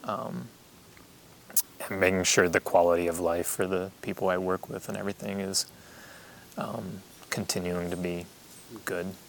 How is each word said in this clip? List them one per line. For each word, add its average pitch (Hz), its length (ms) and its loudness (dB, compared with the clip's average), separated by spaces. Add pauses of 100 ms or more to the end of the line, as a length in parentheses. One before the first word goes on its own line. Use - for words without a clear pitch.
Um, 117 440 -6 (1400)
and 95 120 -2
making 92 240 6
sure 90 240 6
the 85 100 4
quality 87 480 6
of 82 140 0
life 87 260 2
for 95 220 -2
the 92 240 -2 (100)
people 95 260 -2
I 90 80 4
work 92 320 -2
with - 200 -8
and 104 100 -4
everything 98 400 -4
is, 98 280 -2 (920)
um, 98 440 -6 (280)
continuing 90 600 -2
to 87 60 -4
be 87 300 -4 (580)
good 90 220 -4 (220)